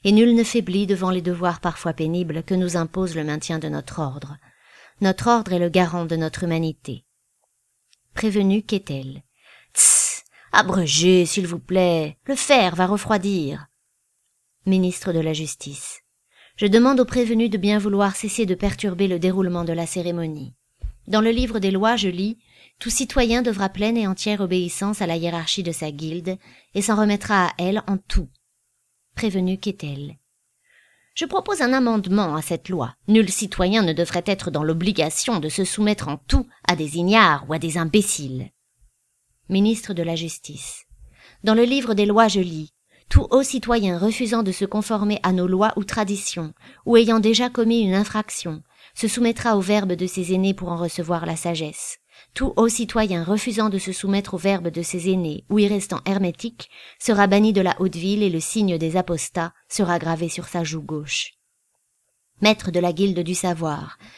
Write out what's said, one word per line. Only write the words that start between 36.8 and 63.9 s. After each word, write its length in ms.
ignares 500
ou 60
à 40
des 200
imbéciles. 720
Ministre 460
de 80
la 120
Justice. 720
Dans 120
le 100
livre 300
des 120
lois, 220
je 120
lis, « 340
Tout 220
haut 120
citoyen 560
refusant 440
de 100
se 140
conformer 560
à 100
nos 160
lois 280
ou 60
traditions, 720
ou 120
ayant 220
déjà 300
commis 320
une 140
infraction, 680
se 140
soumettra 480
au 40
verbe 340
de 120
ses 280
aînés 200
pour 140
en 80
recevoir 480
la 120
sagesse. 640
Tout 220
haut 120
citoyen 560
refusant 460
de 80
se 140
soumettre 420
au 40
verbe 300
de 140
ses 260
aînés 400
ou 100
y 100
restant 360
hermétique 640
sera 300
banni 240
de 80
la 200
haute 160
ville 260
et 60
le 120
signe 360
des 200
apostats 580
sera 300
gravé 300
sur 180
sa 180
joue 180
gauche. » 500
Maître 280
de 100
la 120
guilde 280
du 140
savoir, 640